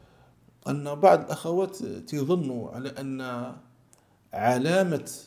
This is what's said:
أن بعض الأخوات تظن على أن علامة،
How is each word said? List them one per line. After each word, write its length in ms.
أن 260
بعض 300
الأخوات 520
تظن 960
على 160
أن 640
علامة، 800